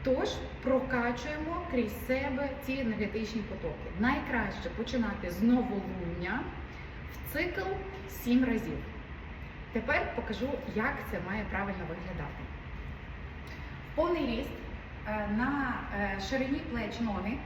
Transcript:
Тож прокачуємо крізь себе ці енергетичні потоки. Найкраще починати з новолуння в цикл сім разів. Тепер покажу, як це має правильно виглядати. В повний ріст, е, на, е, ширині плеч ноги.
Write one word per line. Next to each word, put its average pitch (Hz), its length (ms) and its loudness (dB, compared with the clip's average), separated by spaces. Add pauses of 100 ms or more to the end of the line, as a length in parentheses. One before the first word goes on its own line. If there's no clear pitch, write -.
Тож 294 260 4 (340)
прокачуємо 262 1080 2
крізь 220 360 2
себе 269 420 2 (160)
ці 262 80 0
енергетичні 220 680 0
потоки. - 480 -4 (100)
Найкраще 233 760 2
починати 214 540 0
з 180 100 0
новолуння 190 1000 2 (720)
в - 200 -8
цикл 359 340 0 (420)
сім 247 360 6
разів. 208 320 2 (960)
Тепер 285 420 2
покажу, 226 340 -2 (260)
як 254 200 2 (160)
це 208 60 0 (100)
має 208 220 -2
правильно 196 300 0 (100)
виглядати. 170 540 -6 (1500)
В - 20 -4
повний 330 300 4 (120)
ріст, - 120 -2 (580)
е, 214 200 0 (100)
на, 247 420 2 (200)
е, 196 180 2 (120)
ширині 262 300 2 (120)
плеч 226 280 -2
ноги. 208 460 0